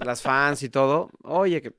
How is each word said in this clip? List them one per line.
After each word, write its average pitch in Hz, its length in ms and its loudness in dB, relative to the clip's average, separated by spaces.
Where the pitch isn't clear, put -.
las 120 160 -4
fans 139 420 2
y 131 60 -6
todo, 135 400 2
oye, 170 380 0
que 135 180 -12